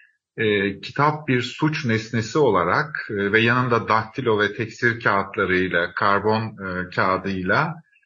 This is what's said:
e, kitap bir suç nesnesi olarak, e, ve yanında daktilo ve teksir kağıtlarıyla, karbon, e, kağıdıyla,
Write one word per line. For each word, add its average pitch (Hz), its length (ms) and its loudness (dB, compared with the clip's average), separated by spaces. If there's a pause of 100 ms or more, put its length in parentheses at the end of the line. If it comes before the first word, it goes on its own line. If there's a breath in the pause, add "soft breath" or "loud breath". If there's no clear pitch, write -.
(360 loud breath)
e, 101 440 0
kitap 151 480 -2
bir 127 140 2
suç 156 420 -2
nesnesi 113 540 -2
olarak, 117 720 2
e, 101 220 -2
ve 110 80 6
yanında 117 480 2
daktilo 110 520 0
ve 101 140 0
teksir 117 460 -2
kağıtlarıyla, 92 920 0
karbon, 107 480 2
e, 92 480 -8
kağıdıyla, 98 840 0 (320 loud breath)